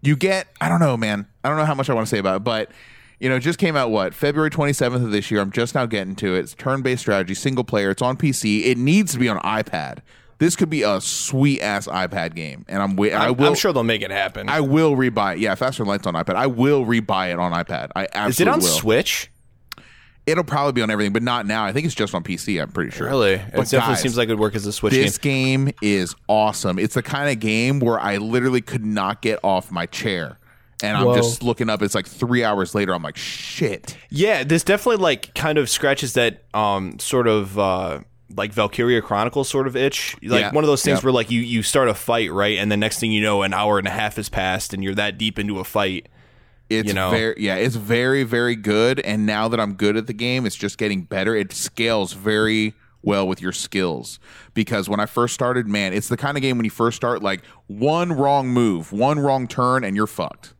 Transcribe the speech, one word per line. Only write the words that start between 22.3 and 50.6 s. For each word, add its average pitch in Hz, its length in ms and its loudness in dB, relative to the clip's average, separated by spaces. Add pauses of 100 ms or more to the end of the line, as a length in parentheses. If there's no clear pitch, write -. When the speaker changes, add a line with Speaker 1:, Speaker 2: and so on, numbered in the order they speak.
Speaker 1:
C, 92 220 -4
I'm 73 120 -4
pretty 69 200 -4
sure. - 180 -6
Speaker 2:
Really? 110 300 4
Speaker 1:
But 107 280 -2
Speaker 2:
It - 40 -6
definitely 117 240 2
Speaker 1:
guys, 87 80 0
Speaker 2:
seems 117 160 0
like 117 100 2
it 113 40 2
would 107 80 0
work 107 140 2
as 104 120 -4
a 101 60 -2
Switch 107 200 0
Speaker 1:
this 131 260 2
Speaker 2:
game. 131 480 0
Speaker 1:
game 143 160 -2
is 98 320 2 (140)
awesome. 107 500 2
It's 107 160 0
the 123 80 -2
kind 143 280 -2
of 120 100 -2
game 117 400 2
where 117 180 2
I 101 200 -2
literally 123 420 0
could 113 240 -6
not 104 380 -2
get 110 200 0
off 95 300 0
my 85 140 -4
chair. 87 520 -6 (440)
And 104 140 -2
I'm 104 100 2
Speaker 3:
Whoa. 120 100 4
Speaker 1:
just 120 260 0
looking 120 260 0
up. 107 140 -2
It's, 104 140 -2
like, 95 100 -2
three 120 380 0
hours 101 280 0
later. 95 220 0
I'm 85 80 -4
like, 76 140 -10
"Shit." - 800 -8 (140)
Speaker 2:
Yeah, 165 340 2
this 160 180 2
definitely, 202 400 2
like, 147 320 0
kind 156 240 0
of 135 100 2
scratches 139 440 0
that, 120 320 0 (100)
um, 101 460 0
sort 123 260 0
of, 104 320 2
uh, 92 400 0 (380)
like, 101 160 -4
Valkyria 117 500 2
Chronicles 117 460 0
sort 135 180 0
of 123 80 -6
itch. 135 480 -2
Like, 120 200 0
Speaker 1:
Yeah. 104 100 -2
Speaker 2:
one 151 100 2
of 151 60 4
those 143 160 2
things 139 160 2
Speaker 1:
Yeah. 127 60 0
Speaker 2:
where, 131 60 4
like, 120 200 2
you, 117 80 2
you 117 240 -2
start 131 240 2
a 107 60 2
fight, 113 360 -2
right? 101 280 0
And 104 120 0
the 104 60 2
next 107 240 -2
thing 113 100 0
you 107 120 2
know, 104 200 2
an 98 120 0
hour 104 240 2
and 98 100 -2
a - 20 -2
half 104 260 -4
has 104 120 -6
passed 92 440 -2
and 98 120 -6
you're 98 100 -4
that 104 240 -2
deep 110 200 -2
into 101 200 -4
a 92 60 -6
fight. 95 420 -2 (640)
Speaker 1:
It's 110 160 0
Speaker 2:
You 101 80 -2
know? 95 160 0
Speaker 1:
very, 113 280 0
yeah, 98 180 0
it's 117 180 0
very, 120 480 2
very 120 320 0
good. 110 460 2
And 107 260 0
now 107 220 0
that 113 100 0
I'm 104 140 -2
good 104 240 2
at 110 100 -2
the - 60 -8
game, 120 340 -2
it's 98 80 -4
just - 240 -6